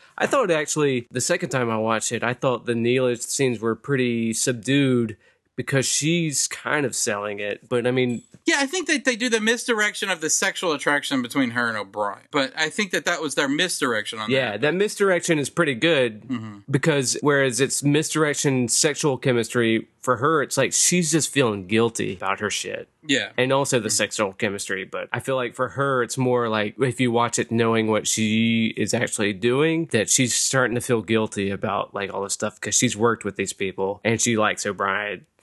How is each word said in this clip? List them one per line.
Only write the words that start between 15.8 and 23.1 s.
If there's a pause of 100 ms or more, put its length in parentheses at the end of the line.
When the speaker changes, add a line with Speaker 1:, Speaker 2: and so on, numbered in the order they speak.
Speaker 2:
Mm-hmm. (100)
Speaker 1:
because
whereas
it's
misdirection
sexual
chemistry, (140)
for
her,
it's
like
she's
just
feeling
guilty
about
her
shit. (180)
Speaker 2:
Yeah.